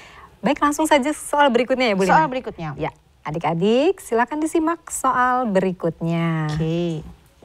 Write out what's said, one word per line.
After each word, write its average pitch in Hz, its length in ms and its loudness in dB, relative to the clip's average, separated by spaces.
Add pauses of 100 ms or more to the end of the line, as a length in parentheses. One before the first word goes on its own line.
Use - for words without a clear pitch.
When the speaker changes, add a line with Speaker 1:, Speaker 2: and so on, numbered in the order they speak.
(400)
Speaker 1:
Baik, 269 200 0
langsung 294 260 0
saja 294 240 4
soal 294 380 2
berikutnya 247 400 2
ya, 202 80 2
Bu 190 80 2
Lina? 190 100 2
Speaker 2:
Soal - 140 6
berikutnya. 196 480 -8
Speaker 1:
Ya, 151 160 -6 (320)
adik-adik 185 720 0
silakan 247 460 -2
disimak 330 480 -2
soal 254 560 0
berikutnya. 165 1040 -2
Speaker 2:
Oke. 160 480 -2 (460)